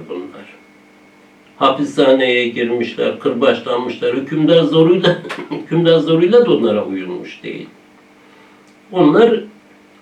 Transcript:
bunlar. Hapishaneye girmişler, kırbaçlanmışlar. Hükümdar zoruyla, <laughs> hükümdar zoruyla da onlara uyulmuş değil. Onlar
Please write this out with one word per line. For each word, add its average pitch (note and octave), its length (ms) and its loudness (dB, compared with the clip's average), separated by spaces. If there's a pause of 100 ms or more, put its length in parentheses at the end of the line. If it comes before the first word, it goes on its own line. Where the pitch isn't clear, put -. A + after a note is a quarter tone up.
bunlar. - 480 -14 (1000)
Hapishaneye C3 920 2
girmişler, A#2+ 680 -4
kırbaçlanmışlar. B2 1000 -2
Hükümdar D#3 460 2
zoruyla, D#3+ 560 2 (180)
<laughs> - 140 -12
hükümdar E3 480 0
zoruyla E3+ 480 2
da E3 60 0
onlara G#2+ 340 0
uyulmuş F2+ 560 -12
değil. - 240 -14 (1300)
Onlar F#3+ 480 4 (600)